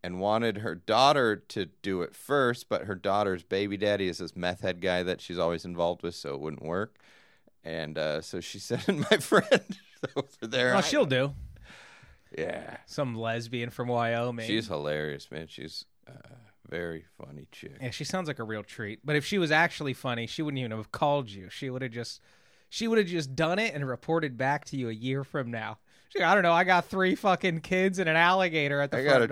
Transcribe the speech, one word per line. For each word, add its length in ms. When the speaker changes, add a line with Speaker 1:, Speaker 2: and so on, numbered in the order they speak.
Speaker 1:
and 180
wanted 380
her 160
daughter 600
to 300
do 220
it 120
first, 540
but 160
her 100
daughter's 480
baby 360
daddy 280
is 120
this 180
meth 240
head 220
guy 200
that 200
she's 160
always 260
involved 380
with, 120
so 200
it 60
wouldn't 220
work. 360
And, 320
uh, 240
so 200
she 180
<laughs> 100
sent 180
my 60
friend 600
<laughs> 280
over 120
there. 300
Speaker 2:
Well, 60
Speaker 1:
I 40
Speaker 2:
she'll 240
do. 280
Speaker 1:
Yeah. 480
Speaker 2:
Some 300
lesbian 560
from 180
Wyoming. 580
Speaker 1:
She's 200
hilarious, 640
man. 180
She's 380
a 60
very 380
funny 320
chick. 300
Speaker 2:
Yeah, 100
she 140
sounds 240
like 120
a 40
real 180
treat. 440
But 100
if 80
she 140
was 120
actually 440
funny, 320
she 160
wouldn't 160
even 140
have 200
called 380
you. 180
She 220
would 100
have 120
just, 280
she 200
would 100
have 80
just 280
done 240
it 160
and 140
reported 480
back 300
to 100
you 140
a 20
year 320
from 260
now. 280
She's 100
like, 100
"I 40
don't 100
know. 80
I 100
got 220
three 320
fucking 460
kids 360
and 100
an 60
alligator 680
at 120
the 60
Speaker 1:
I 60
Speaker 2:
front 140
Speaker 1:
got 40
a 100